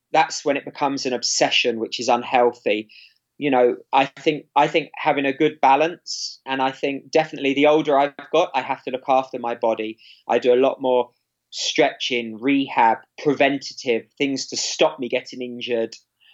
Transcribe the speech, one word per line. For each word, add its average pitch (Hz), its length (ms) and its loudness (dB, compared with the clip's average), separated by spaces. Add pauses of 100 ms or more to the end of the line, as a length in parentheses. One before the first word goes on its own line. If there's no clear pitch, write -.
(120)
that's 160 320 0
when 143 140 0
it - 80 -8
becomes 139 400 -4
an 127 80 -2
obsession, 120 640 0
which 113 200 -6
is 120 100 -4
unhealthy. 120 800 0 (500)
You 143 120 -2
know, 123 240 4 (180)
I 135 120 4
think, - 400 -4 (100)
I 147 120 4
think 160 280 -2
having 139 320 0
a 135 40 0
good 151 300 0
balance, 147 840 0
and 135 160 -6
I 135 120 0
think 135 400 -8
definitely 147 420 0
the 143 140 4
older 151 280 4
I've 143 200 2 (160)
got, 165 240 2
I 127 60 0
have 135 240 -8
to - 60 -8
look 127 160 -8
after 131 300 0
my 120 160 -6
body. 110 460 -2 (280)
I 123 120 2
do 123 160 4
a - 0 -
lot 131 260 2
more 123 300 0 (400)
stretching, 120 920 -2
rehab, 127 560 2 (240)
preventative, 135 840 -2 (100)
things 139 300 -4
to - 100 -8
stop - 420 0
me 127 80 -6
getting 127 360 -6
injured, 120 520 -6 (380)